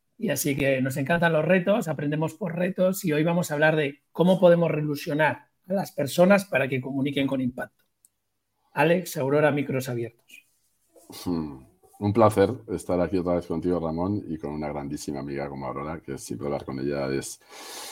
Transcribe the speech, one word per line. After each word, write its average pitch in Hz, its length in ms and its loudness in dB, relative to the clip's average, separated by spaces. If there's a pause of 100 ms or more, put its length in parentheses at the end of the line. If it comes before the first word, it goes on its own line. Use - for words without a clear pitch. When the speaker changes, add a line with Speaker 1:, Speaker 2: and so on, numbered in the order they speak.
(160)
Speaker 1:
Y - 140 -4
así 139 260 -2
que 135 240 0
nos 131 160 -2
encantan 165 380 2
los 156 100 2
retos, 190 420 2
aprendemos 151 460 -2
por 165 240 -6
retos 185 480 0
y 160 80 0
hoy 151 120 2
vamos 170 260 0
a 151 40 -2
hablar 156 220 4
de 143 240 -2 (100)
cómo 180 300 4
podemos 170 300 6
reilusionar 151 760 -2 (200)
a 185 60 -4
las 180 180 -4
personas 185 540 4
para 131 200 0
que 131 140 -2
comuniquen 139 460 -2
con 135 160 -2
impacto. - 420 -8 (880)
Alex, 170 460 0
Aurora, 147 320 4
micros 131 400 -2
abiertos. - 560 -10 (800)
Speaker 2:
Hmm. 78 320 -4 (420)
Un 104 140 0
placer 104 340 6 (220)
estar 90 320 -2
aquí 87 160 0
otra 87 160 0
vez 85 120 0
contigo, 87 340 0
Ramón, 87 460 -2
y 78 120 -8
con 76 140 -8
una 76 160 -6
grandísima 73 520 -8
amiga 69 300 -8
como 67 160 -10
Aurora, 69 340 -8
que 67 160 -10
siempre 65 300 -10
hablar 71 180 -4
con 67 140 -8
ella 69 340 -4
es, - 280 -6 (520)